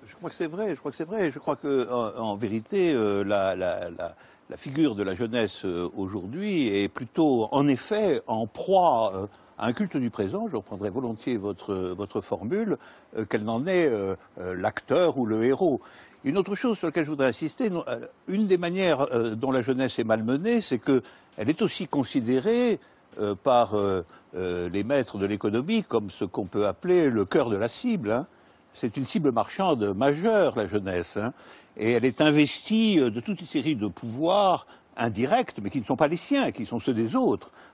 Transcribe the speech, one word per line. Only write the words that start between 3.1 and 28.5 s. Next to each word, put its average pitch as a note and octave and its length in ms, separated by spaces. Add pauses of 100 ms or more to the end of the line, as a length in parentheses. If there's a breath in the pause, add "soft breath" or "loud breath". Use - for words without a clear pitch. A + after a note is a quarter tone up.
la, G2 320
la, F2+ 340
la, E2+ 240 (360 loud breath)
la A2+ 60
figure C#3+ 380
de G2+ 80
la F#2+ 120
jeunesse, A2+ 520
euh, F2 300
aujourd'hui A2+ 720
est G2 200
plutôt, B2+ 640
en C#3+ 160
effet, D#3 600
en A2+ 200
proie, C#3 680
euh, F#2+ 120 (300 loud breath)
à G#2+ 100
un A#2+ 60
culte F#3+ 240
du B2 140
présent, E3 380
je D3 80
reprendrai G2+ 340
volontiers A#2 460
votre, G2+ 380
votre F#2 460
formule, D3+ 560 (400 loud breath)
euh, A2 80
qu'elle G#2+ 200
n'en A#2 220
est, F3+ 200
euh, G2 300 (220 loud breath)
euh, F#2 160
l'acteur C3+ 640
ou B2+ 80
le A2 200
héros. C3+ 360 (440 loud breath)
Une C#3 120
autre G3 200
chose A3+ 200
sur E3+ 120
laquelle D#3 160
je C#3+ 60
voudrais C#3 180
insister, D#3+ 420
non, E3+ 180
euh, A#2+ 120 (280)
une G3+ 180
des F#3 120
manières, E3+ 560
euh, A#2 200
dont B2 160
la C3 120
jeunesse B2+ 360
est A#2 60
malmenée, C3 560
c'est C3 180
que C3+ 240 (360 loud breath)
elle G#2+ 100
est D#3+ 140
aussi - 240
considérée, C#3+ 920 (400 soft breath)
euh, G#2 140
par, A2+ 440
euh, F#2+ 260 (300 loud breath)
euh, F2+ 340
les G2 140
maîtres B2+ 340
de G2 80
l'économie A#2 600
comme G#2 260
ce - 160
qu'on G2+ 200
peut G#2 200
appeler E3+ 420
le G#2+ 160
cœur B2+ 240
de G#2 80
la G#2+ 120
cible, F#3 420
hein. B2 160 (460 soft breath)